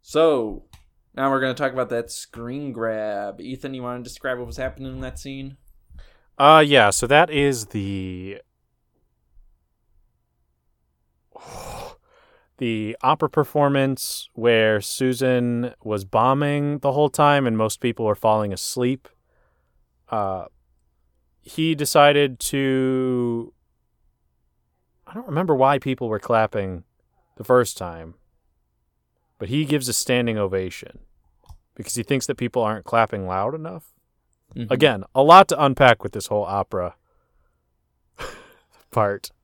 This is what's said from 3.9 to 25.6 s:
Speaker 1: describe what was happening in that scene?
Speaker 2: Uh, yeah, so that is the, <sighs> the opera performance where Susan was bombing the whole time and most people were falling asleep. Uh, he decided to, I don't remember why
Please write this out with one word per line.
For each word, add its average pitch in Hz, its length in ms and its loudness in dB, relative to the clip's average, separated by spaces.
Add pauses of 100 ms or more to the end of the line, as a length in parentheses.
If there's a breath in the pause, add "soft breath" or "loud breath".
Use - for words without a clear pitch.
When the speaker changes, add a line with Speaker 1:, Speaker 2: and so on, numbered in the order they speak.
Speaker 1:
describe 127 340 -8
what 123 100 -10
was - 100 -14
happening 131 360 -10
in 131 80 -12
that 127 180 -12
scene? 135 360 -14 (840 soft breath)
Speaker 2:
Uh, 156 280 8
yeah, 127 240 6
so - 180 -2
that 151 220 6
is 139 380 0
the, 95 720 -8 (3000)
<sighs> - 60 -20 (1160 loud breath)
the 113 440 -6
opera 151 280 0
performance 139 1040 -2
where 110 480 2
Susan 123 920 -2 (100)
was 107 220 -4
bombing 143 760 0
the 139 140 0
whole 147 160 2
time 143 380 2
and 113 100 0
most 110 220 -2
people 117 260 -4
were 104 100 2
falling 107 380 0
asleep. 123 540 -6 (1000)
Uh, 95 360 -6 (960)
he 160 340 -2
decided 143 640 4
to, 131 1120 -2 (1500)
I - 60 -20
don't 240 140 -14
remember 165 280 0
why 135 240 4